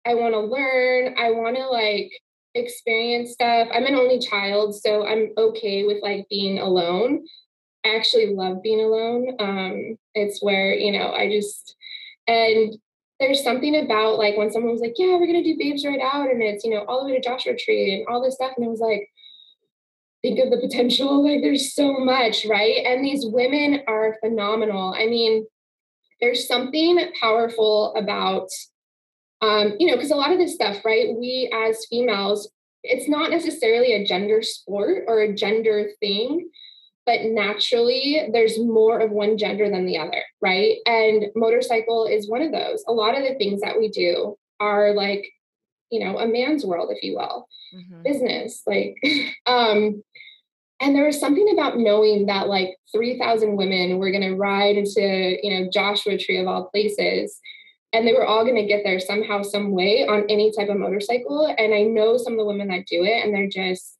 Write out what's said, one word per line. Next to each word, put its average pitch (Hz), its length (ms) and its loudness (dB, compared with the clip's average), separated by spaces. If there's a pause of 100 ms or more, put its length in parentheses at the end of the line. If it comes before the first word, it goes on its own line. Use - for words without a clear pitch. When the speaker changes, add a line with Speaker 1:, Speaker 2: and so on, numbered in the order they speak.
Speaker 1:
I 240 80 2
wanna 233 260 0
learn. 254 760 0
I 233 140 2
wanna, 240 360 -2
like, 214 420 -2 (440)
experience 240 800 -4
stuff. 233 400 2
I'm 240 140 0
an 277 100 2
only 254 240 4
child, 208 600 -2
so 214 260 0
I'm 214 320 -2
okay 214 460 0
with, 208 180 -2
like, 196 280 -6
being 196 300 -2
alone. 190 680 0 (580)
I 220 120 0
actually 220 380 0
love 190 280 -4
being 220 180 0
alone. 233 600 0
Um, 196 580 -6 (160)
it's 208 280 -2
where, 196 320 2
you 202 180 0
know, 190 200 -2
I 202 180 0
just, - 460 -4 (520)
and 226 480 4 (440)
there's 269 240 2
something 254 320 0
about, 220 420 2
like, 208 200 2
when 208 140 0
someone 233 200 -2
was 233 100 -2
like, 233 160 -4
"Yeah, 370 180 4
we're 349 100 4
gonna 339 180 2
do 311 140 0
Babes 285 280 -2
Ride 277 160 -2
Out," 269 280 0
and 233 120 0
it's, 208 220 -2
you 226 80 -2
know, 208 160 -2
all 254 120 -2
the 277 120 -6
way 254 40 2
to 254 60 -2
Joshua 247 340 -4
Tree 208 380 0
and 208 140 -6
all 240 140 -2
this 262 140 0
stuff. 262 200 -4
And 240 100 -2
I - 40 -4
was 220 100 -4
like, 214 280 -2 (1120)
think 220 160 -2
of 254 120 4
the 233 80 2
potential, 262 640 2
like, 294 180 2
there's 285 320 0
so 277 240 2
much, 254 480 0
right? 214 300 2 (100)
And 254 180 0
these 269 220 -2
women 277 640 0
are 220 320 0
phenomenal. 208 760 -2
I 220 100 0
mean, 220 400 0 (720)
there's 247 280 0
something 302 500 2 (220)
powerful 220 760 2
about, 190 520 -2 (960)
um, 214 380 2
you 349 80 4
know, 254 80 4
'cause 285 160 0
a 294 40 2
lot 285 160 2
of 370 60 2
this 349 160 2
stuff, 202 300 -2
right, 226 320 2
we 247 380 -4
as 220 320 -2
females, 208 640 -2 (340)
it's - 240 -2
not 302 220 2
necessarily 247 640 2
a 202 100 0
gender 208 380 0
sport 214 640 -4
or 226 120 4
a 214 140 0
gender 208 560 0 (100)
thing, 233 500 -4 (560)
but 233 180 2
naturally 233 1080 0
there's 220 260 2
more 220 420 4
of 220 120 0
one 208 260 0
gender 202 320 0
than 185 160 0
the 175 120 -2
other, 156 240 -6 (200)
right? 202 440 2
And 220 500 2
motorcycle 226 720 0
is 208 240 -2
one 247 120 -2
of 311 100 -4
those. - 360 -6
A 233 60 0
lot 226 240 0
of 277 60 -2
the 262 120 -2
things 202 260 -2
that 214 160 -2
we 220 100 2
do 175 500 -2 (220)
are, 208 340 2
like, 202 320 -2 (640)
you 226 100 -2
know, 196 180 -4
a 220 100 -2
man's 254 380 0
world, 175 260 -2
if - 120 -10
you 190 120 -4
will. - 320 -8 (260)
Speaker 2:
Mm-hmm. 180 300 -20
Speaker 1:
Business, 247 640 -4
like, 202 360 -2
<laughs> 285 440 -2
um, 214 560 2 (800)
and 277 160 4
there 285 100 4
was 294 140 0
something 370 320 4
about 294 260 4
knowing 208 480 6
that, 202 220 0
like, 190 280 0 (160)
three 240 260 0
thousand 220 380 2
women 185 420 0
were 190 140 0
gonna 190 240 0
ride 202 420 2
into, 190 640 0
you 196 120 -2 (100)
know, 180 80 -6
Joshua 202 460 0
Tree 190 200 -4
of 185 100 -2
all 185 220 -4
places, 202 720 -2 (520)
and 226 160 2
they 226 60 4
were - 120 4
all 220 200 2
gonna 226 200 2
get 208 180 0
there 190 160 0
somehow, 208 420 -4
some 202 300 -4
way 196 340 2
on 208 240 2
any 214 220 2
type 202 180 -4
of 196 80 0
motorcycle. 240 680 -2 (120)
And 214 160 2
I 208 100 4
know 226 340 2
some 240 160 -6
of 226 60 -2
the 214 60 -2
women 202 220 -4
that 190 220 -6
do 175 140 0
it, 220 200 0
and 208 100 0
they're 196 140 0
just 190 520 -6